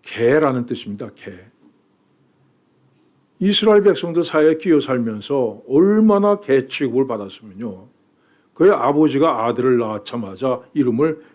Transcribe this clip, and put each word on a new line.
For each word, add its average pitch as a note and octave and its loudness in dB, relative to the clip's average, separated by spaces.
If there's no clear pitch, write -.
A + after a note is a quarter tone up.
개라는 B2+ 0
뜻입니다. G#2+ -10
개. - -18
이스라엘 G#3 2
백성들 E3+ 0
사이에 D#3 2
끼어 D#3+ 2
살면서 A#2+ -4
얼마나 G3+ 2
개 C3+ 0
취급을 C3 -2
받았으면요. G#2 -12
그의 F#3+ 4
아버지가 C#3 2
아들을 B2 0
낳자마자 A2 -6
이름을 D3 -2